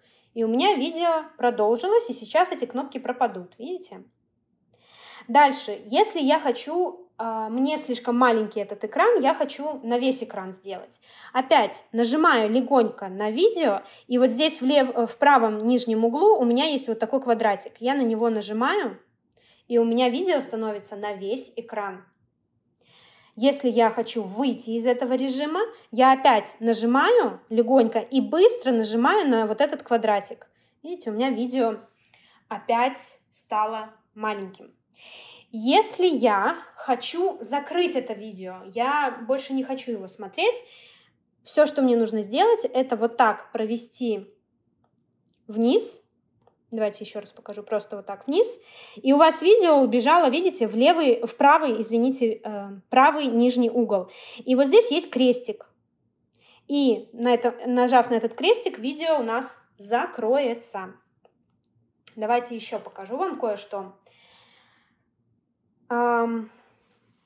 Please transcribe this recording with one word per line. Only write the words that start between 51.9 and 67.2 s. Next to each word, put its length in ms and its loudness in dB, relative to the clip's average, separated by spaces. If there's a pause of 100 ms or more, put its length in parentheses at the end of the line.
э, 260 -10 (200)
правый 380 4
нижний 420 2
угол. 400 -2 (340)
И 120 0
вот 120 4
здесь 240 6
есть 180 -4
крестик. 600 0 (960)
И 460 0
на 200 0
это, 200 0 (120)
нажав 440 2
на 60 0
этот 180 -2
крестик, 440 0
видео 420 -2
у 40 -2
нас 380 -6 (160)
закроется. 1200 -4 (1200)
Давайте 380 -2
ещё 240 -10
покажу 360 -14
вам 240 -6
кое-что. 540 -8 (1900)
Ам, 640 -2 (760)